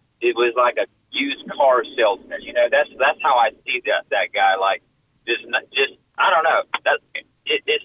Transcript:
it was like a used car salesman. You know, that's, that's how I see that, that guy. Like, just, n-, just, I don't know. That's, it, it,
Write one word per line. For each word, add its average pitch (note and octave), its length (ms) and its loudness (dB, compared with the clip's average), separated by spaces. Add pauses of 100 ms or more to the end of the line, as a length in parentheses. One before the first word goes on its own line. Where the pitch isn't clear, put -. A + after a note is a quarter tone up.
(200)
it A#2 160 0
was A#2+ 200 2
like A#2+ 200 2
a G#2 100 0 (240)
used C#3+ 400 -6
car - 320 4 (140)
salesman. G2 460 -2
You - 100 -14
know, A#2+ 180 2
that's, C#3+ 280 0
that's C#3 240 0
how C#3 140 2
I A#2 140 2 (140)
see B2+ 220 -6
that, G2+ 240 -2
that G2 240 -2
guy. G2 220 2
Like, F#2+ 260 0 (440)
just, A#2 180 -4
n-, A#2+ 280 -4
just, C3+ 220 -2 (240)
I D#3 120 2
don't E3 140 2
know. C#3 160 2 (240)
That's, - 180 0 (440)
it, D3+ 200 -2
it, D3+ 180 -2